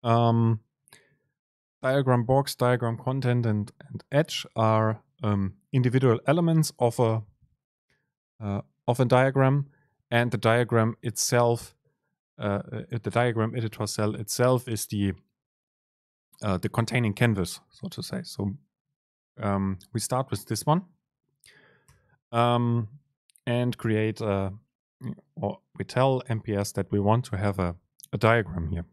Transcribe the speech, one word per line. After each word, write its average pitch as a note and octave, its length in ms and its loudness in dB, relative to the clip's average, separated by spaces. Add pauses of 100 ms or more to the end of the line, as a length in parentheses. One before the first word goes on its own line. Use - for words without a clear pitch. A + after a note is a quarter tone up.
Um, A#2 560 4 (1200)
diagram C3 420 2
box, C3+ 300 2
diagram A#2+ 440 0
content, B2 480 0
and, G#2+ 260 -2 (160)
and - 220 -14
edge - 340 -2 (120)
are, A2 460 2 (200)
um, G2 320 0 (180)
individual B2+ 540 4
elements E3 520 2
of A#2+ 200 0
a, A2+ 240 2 (1200)
uh, G2+ 180 -4 (260)
of B2 140 0
a C3 40 6
diagram, C3+ 600 4 (440)
and A#2+ 200 2
the A#2 60 -4
diagram A2+ 680 2
itself, A#2+ 720 0 (640)
uh, G2+ 240 -2 (100)
uh, A2+ 300 -8
the A2+ 80 -4
diagram A2+ 460 0
editor A2+ 300 -4
cell G#2+ 280 -2
itself B2 540 0
is A2 180 -6
the G2+ 260 -2 (1300)
uh, G2 160 -2
the G2 100 -4
containing A2+ 460 -2
canvas, G2+ 460 0 (100)
so - 180 -14
to - 140 -12
say. A#2+ 200 -8
So, G2+ 300 -6 (880)
um, G2 380 -2 (140)
we A2+ 80 -6
start C3 300 -4
with - 160 -8
this - 200 -6
one, E3 160 2 (1500)
um, A#2 560 2 (580)
and B2 300 -2
create, A2 440 0
uh, G2 300 -2 (840)
or - 260 -6 (180)
we G2 60 -6
tell C3 440 0
M A2 120 -4
P G#2+ 140 -6
S G2+ 180 -2
that G2 200 -4
we G2+ 80 0
want G#2+ 260 2
to - 100 -8
have G2 220 -2
a, F2 160 -2 (380)
a G#2 60 -8
diagram G#2+ 520 2
here. F2 220 -6